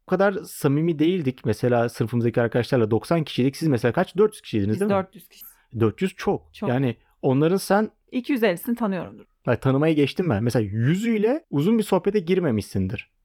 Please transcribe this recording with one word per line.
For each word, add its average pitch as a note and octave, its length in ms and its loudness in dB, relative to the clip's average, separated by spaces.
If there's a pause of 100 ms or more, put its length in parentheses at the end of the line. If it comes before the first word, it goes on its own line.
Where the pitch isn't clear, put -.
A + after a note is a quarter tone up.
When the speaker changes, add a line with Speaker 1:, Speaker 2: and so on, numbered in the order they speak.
Speaker 1:
O - 40 -20
kadar G3 220 2
samimi D#3 680 -2
değildik. D#3 460 0
Mesela A#2+ 440 0
sınıfımızdaki A#2 520 0
arkadaşlarla A#2 500 0
doksan D3+ 340 0
kişiydik. C3+ 320 -2
Siz D#3+ 120 -2
mesela A#2+ 240 2
kaç? - 240 -2
Dört G#3+ 180 2
yüz - 60 -20
kişiydiniz G#2 340 -2
Speaker 2:
Biz F#3 60 -4
Speaker 1:
değil G#3 100 0
mi? G3+ 40 2
Speaker 2:
dört F#3+ 200 -4
yüz - 140 -20
kişiyiz. - 240 -20 (280)
Speaker 1:
Dört A2+ 220 0
yüz F#3+ 140 -2
çok. - 380 -6
Speaker 2:
Çok. G#3 140 -6
Speaker 1:
Yani B2 280 0 (260)
onların D3+ 340 2
sen G3+ 340 0 (220)
Speaker 2:
İki B3 200 -4
yüz A#3 100 0
ellisini A3+ 340 -2
tanıyorumdur. F#3+ 480 -6 (200)
Speaker 1:
Hayır, A#2+ 160 0
tanımayı D3 360 2
geçtim D3+ 340 0
ben. G#2+ 140 0
Mesela A#2+ 180 0
yüzüyle G3+ 880 0
uzun F#3 280 2
bir G#3+ 40 2
sohbete G3+ 360 0
girmemişsindir. C#3+ 920 -2 (140)